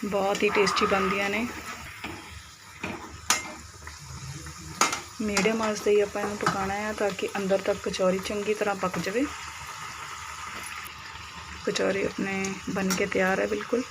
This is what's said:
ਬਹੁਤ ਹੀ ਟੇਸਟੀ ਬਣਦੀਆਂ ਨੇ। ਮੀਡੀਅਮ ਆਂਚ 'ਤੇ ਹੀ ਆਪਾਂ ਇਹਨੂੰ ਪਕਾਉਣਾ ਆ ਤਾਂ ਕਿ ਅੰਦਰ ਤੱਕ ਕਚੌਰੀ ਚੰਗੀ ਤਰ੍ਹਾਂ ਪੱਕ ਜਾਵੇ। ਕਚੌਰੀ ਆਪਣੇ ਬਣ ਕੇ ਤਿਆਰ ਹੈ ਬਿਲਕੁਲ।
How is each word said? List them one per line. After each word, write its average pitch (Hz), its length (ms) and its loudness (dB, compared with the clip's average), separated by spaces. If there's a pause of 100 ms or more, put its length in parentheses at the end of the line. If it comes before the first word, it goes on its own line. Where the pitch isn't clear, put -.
ਬਹੁਤ 202 380 2
ਹੀ 208 60 6
ਟੇਸਟੀ 202 380 6
ਬਣਦੀਆਂ 196 440 4
ਨੇ। 220 160 0 (3750)
ਮੀਡੀਅਮ 214 420 4
ਆਂਚ 214 160 2
'ਤੇ 214 120 2
ਹੀ 208 100 10
ਆਪਾਂ 202 220 2
ਇਹਨੂੰ 208 140 -2
ਪਕਾਉਣਾ 196 380 2 (140)
ਆ 214 40 -2
ਤਾਂ 208 180 2
ਕਿ 190 260 -2
ਅੰਦਰ 196 220 2
ਤੱਕ 196 200 2 (100)
ਕਚੌਰੀ 185 300 4
ਚੰਗੀ 208 360 0
ਤਰ੍ਹਾਂ 202 200 0
ਪੱਕ 190 240 -2
ਜਾਵੇ। 196 260 2 (2500)
ਕਚੌਰੀ 196 380 2
ਆਪਣੇ 196 500 0 (160)
ਬਣ 190 180 2
ਕੇ 190 180 2
ਤਿਆਰ 190 340 4
ਹੈ 202 60 4
ਬਿਲਕੁਲ। 214 440 0